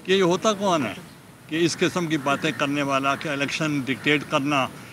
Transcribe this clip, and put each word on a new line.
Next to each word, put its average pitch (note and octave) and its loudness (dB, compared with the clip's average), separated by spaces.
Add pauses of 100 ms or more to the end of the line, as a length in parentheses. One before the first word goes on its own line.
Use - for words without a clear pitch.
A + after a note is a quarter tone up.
कि F3+ 2
ये G3 4
होता F#3 4
कौन F#3 2
है G2+ -4 (540)
कि D3+ -2
इस E3 2
किस्म F3 0
की D#3 0
बातें C#3 0
करने D3 0
वाला, C#3 2
कि D3+ -6
election C#3+ -2
dictate C3+ 0
करना, C#3 0 (220)